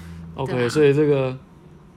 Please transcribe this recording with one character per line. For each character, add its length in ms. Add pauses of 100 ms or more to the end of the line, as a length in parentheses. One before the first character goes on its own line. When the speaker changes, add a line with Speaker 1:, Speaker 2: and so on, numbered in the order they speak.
(340)
Speaker 1:
OK， 180
Speaker 2:
对 140
啊。 40
Speaker 1:
所 140
以 80
这 140
个 320 (600)